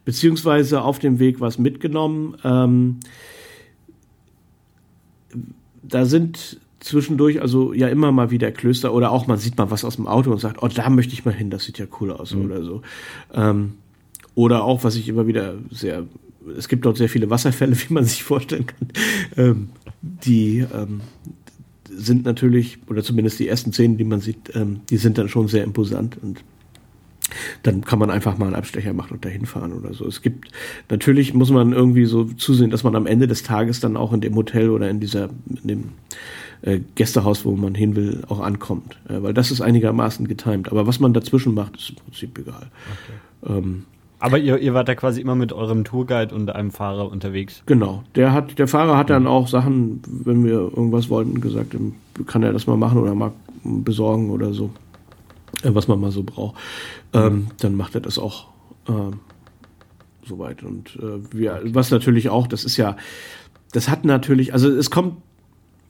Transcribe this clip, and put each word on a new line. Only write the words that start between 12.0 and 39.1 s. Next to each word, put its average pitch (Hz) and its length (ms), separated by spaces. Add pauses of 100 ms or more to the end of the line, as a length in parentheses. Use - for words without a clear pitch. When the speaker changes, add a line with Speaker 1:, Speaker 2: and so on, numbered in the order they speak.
Speaker 1:
cool 98 120
aus“, 85 220
Speaker 2:
Mhm. 98 100
Speaker 1:
oder 92 180
so. 95 200 (520)
Ähm, 104 380 (600)
oder 117 300
auch, 123 200
was 113 120
ich 113 120
immer 113 180
wieder 98 280 (160)
sehr, 90 340 (520)
es - 120
gibt 123 160
dort 113 120
sehr 117 120
viele 110 220
Wasserfälle, 123 460
<laughs> - 120
wie 165 40
man 143 120
sich - 180
vorstellen 131 440
kann. - 220 (480)
Ähm, 113 320 (340)
die, 123 720
ähm, 104 280 (880)
sind 110 360
natürlich, 120 540 (100)
oder 107 140
zumindest 110 360
die - 100
ersten 123 240
zehn, 117 240
die 113 80
man 107 160
sieht, 110 340
ähm, 104 260 (100)
die 113 80
sind 110 200
dann 104 100
schon 110 200
sehr 104 160
imposant 104 580
und 98 200 (1200)
dann 95 180
kann 113 160
man 104 120
einfach 98 280
mal 101 80
einen 92 80
Abstecher 101 380
machen 90 220
und - 100
dahin 98 220
fahren 95 260
oder 95 220
so. - 120
Es - 160
gibt, - 280 (380)
natürlich 135 460
muss 127 160
man 123 220
irgendwie 123 320
so 113 200
zusehen, 120 460
dass 117 140
man 110 100
am 110 120
Ende 117 200
des 120 160
Tages 117 380
dann 110 160
auch 113 160
in 110 80
dem 107 160
Hotel 113 340
oder 107 200
in 104 100
dieser, 101 300 (320)
in 110 60
dem, 107 160 (800)
äh, 98 180 (140)
Gästehaus, 104 500
wo 104 120
man 98 180
hin 104 220
will, 101 320
auch 104 120
ankommt. - 580 (100)
Äh, 101 140